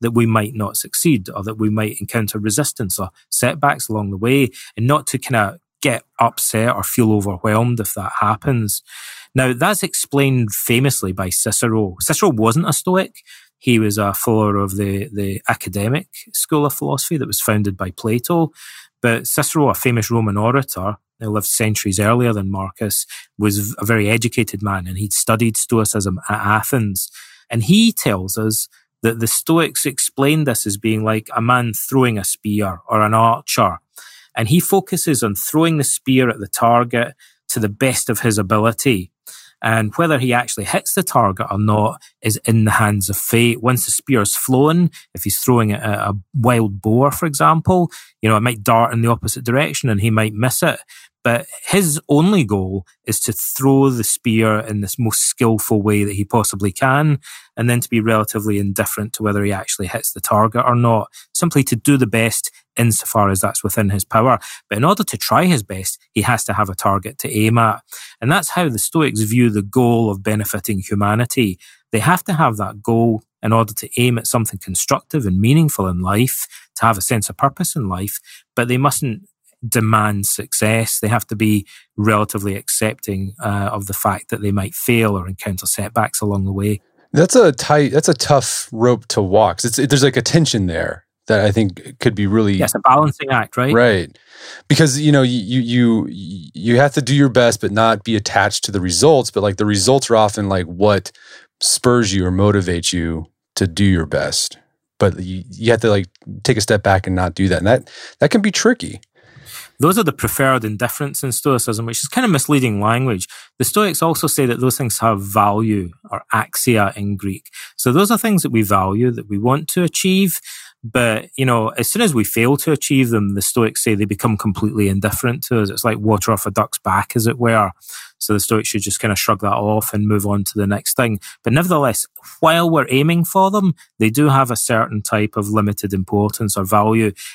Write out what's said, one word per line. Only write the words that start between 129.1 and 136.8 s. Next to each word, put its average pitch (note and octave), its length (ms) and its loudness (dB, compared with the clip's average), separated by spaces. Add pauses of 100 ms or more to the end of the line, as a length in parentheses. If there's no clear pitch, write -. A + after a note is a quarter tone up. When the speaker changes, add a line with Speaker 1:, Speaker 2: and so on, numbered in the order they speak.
Speaker 1:
of F#2+ 80 -2
shrug G#2 220 0
that G2+ 120 0
off G#2+ 400 -2
and G#2 140 0
move G#2 180 0
on G2+ 180 0
to - 120 -6
the G2+ 120 0
next - 280 -2
thing. A2+ 240 0 (240)
But A#2 100 0
nevertheless, D3+ 520 2 (340)
while E3 300 4
we're D3 200 2
aiming D#3+ 360 2
for F#3+ 260 2
them, G3 220 2 (260)
they A2 100 4
do C#3+ 200 2
have C3+ 200 4
a A#2 60 -2
certain A2+ 460 -2
type G#2+ 340 -2
of G#2 140 -4
limited G#2 440 0
importance G2+ 640 -2
or G2 80 -2
value. G#2+ 480 2 (240)